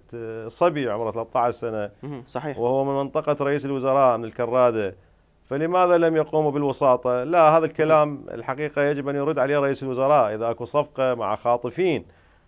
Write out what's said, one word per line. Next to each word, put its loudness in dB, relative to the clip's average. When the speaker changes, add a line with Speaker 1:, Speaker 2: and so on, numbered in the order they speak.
Speaker 1:
آه، -10
صبي 0
عمره -4
ثلاثة -4
عشر 2
سنة -6
Speaker 2:
مهم. -12
صحيح. -8
Speaker 1:
وهو 0
من -2
منطقة -2
رئيس -2
الوزراء 2
من -6
الكرادة، 0
فلماذا 2
لم 2
يقوموا 0
بالوساطة؟ 0
لا، 2
هذا 6
الكلام 2
Speaker 2:
مهم. -12
Speaker 1:
الحقيقة -6
يجب 0
أن -4
يرد -2
عليه 0
رئيس 0
الوزراء. 2
إذا -4
أكو -6
صفقة -2
مع -4
خاطفين، -2